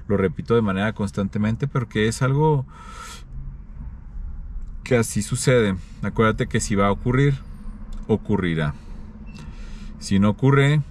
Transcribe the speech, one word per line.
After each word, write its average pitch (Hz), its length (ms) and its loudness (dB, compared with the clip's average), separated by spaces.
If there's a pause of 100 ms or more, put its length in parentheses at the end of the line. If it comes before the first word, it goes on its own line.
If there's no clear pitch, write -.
lo 101 100 0
repito 95 380 0
de 117 80 6
manera 101 300 0
constantemente, 107 760 -2
pero 120 200 -2
que 107 200 2
es - 120 -2
algo 139 460 4 (2250)
que 127 120 2
así 110 260 2
sucede. 117 540 2 (260)
Acuérdate 107 460 2
que 113 120 0
si - 140 -2
va 101 140 4
a 101 40 4
ocurrir, 131 420 2 (720)
ocurrirá. 90 680 2 (1200)
Si 98 200 2
no 104 120 6
ocurre 139 600 6